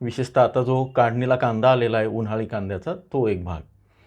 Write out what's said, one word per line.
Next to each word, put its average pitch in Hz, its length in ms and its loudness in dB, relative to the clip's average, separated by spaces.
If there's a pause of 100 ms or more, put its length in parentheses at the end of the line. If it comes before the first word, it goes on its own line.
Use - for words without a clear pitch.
विशेषतः 123 420 2
आता 127 200 2
जो 131 200 0
काढणीला 127 520 2
कांदा 123 360 2
आलेला 117 260 2
आहे, 110 100 0
उन्हाळी 110 380 -4
कांद्याचा, 98 480 -6
तो 135 340 -4
एक 95 160 -2
भाग. 85 180 -8 (460)